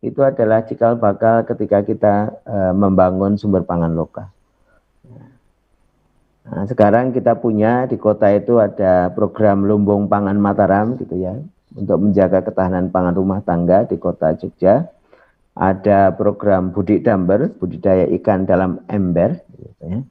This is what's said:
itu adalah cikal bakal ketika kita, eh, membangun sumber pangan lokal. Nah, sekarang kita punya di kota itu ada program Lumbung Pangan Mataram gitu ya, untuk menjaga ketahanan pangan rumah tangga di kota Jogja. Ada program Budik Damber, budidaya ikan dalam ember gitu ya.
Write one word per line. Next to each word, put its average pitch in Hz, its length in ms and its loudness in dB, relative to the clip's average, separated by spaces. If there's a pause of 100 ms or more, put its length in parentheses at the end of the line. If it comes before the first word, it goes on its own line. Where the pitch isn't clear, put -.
itu - 200 -6
adalah 113 440 2
cikal 117 320 0
bakal 113 480 2
ketika 104 400 0
kita, 104 300 0 (300)
eh, 95 280 -2
membangun 95 680 2
sumber 95 240 0
pangan 85 280 -2
lokal. 82 360 -8 (2250)
Nah, - 240 -8
sekarang 113 400 4
kita 117 320 0
punya 120 480 0
di 120 80 -4
kota 107 320 2
itu 113 320 2
ada 92 480 2
program 98 560 0
Lumbung 104 400 2
Pangan 101 320 0
Mataram 101 560 0
gitu 90 240 -10
ya, 92 160 -6 (400)
untuk 95 320 -2
menjaga 95 320 4
ketahanan 90 560 -2
pangan 90 240 0
rumah 98 240 -2
tangga 87 400 2
di 101 160 -4
kota 82 400 -2
Jogja. 98 480 0 (680)
Ada 95 580 2
program 101 540 0
Budik 92 340 -2
Damber, 101 540 0
budidaya 92 480 0 (160)
ikan 95 240 -2
dalam 92 340 0 (140)
ember 95 480 -2 (160)
gitu - 320 -20
ya. 101 120 -6 (100)